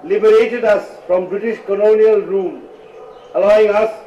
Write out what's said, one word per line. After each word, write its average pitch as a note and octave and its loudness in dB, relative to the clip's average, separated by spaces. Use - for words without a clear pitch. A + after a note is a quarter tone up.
liberated A3 2
us G#3 -2
from F3+ -2
British G#3 -6
colonial G#3+ 2
rule, F3+ -6
allowing G#3 4
us A3 0